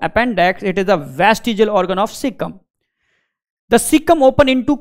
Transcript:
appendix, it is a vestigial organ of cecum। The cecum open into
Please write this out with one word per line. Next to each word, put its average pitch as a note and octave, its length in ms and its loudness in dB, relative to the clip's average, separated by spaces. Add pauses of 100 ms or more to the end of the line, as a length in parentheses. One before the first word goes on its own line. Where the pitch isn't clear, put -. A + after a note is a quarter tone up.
appendix, G3+ 600 -2
it F#3 140 -2
is G3 120 -2
a F#3+ 60 2 (200)
vestigial G#3 560 0
organ F#3 260 -2
of G#3+ 160 -4
cecum। - 380 -8 (1160)
The A3+ 100 4
cecum D#4 440 2
open C4 260 4
into C4 300 0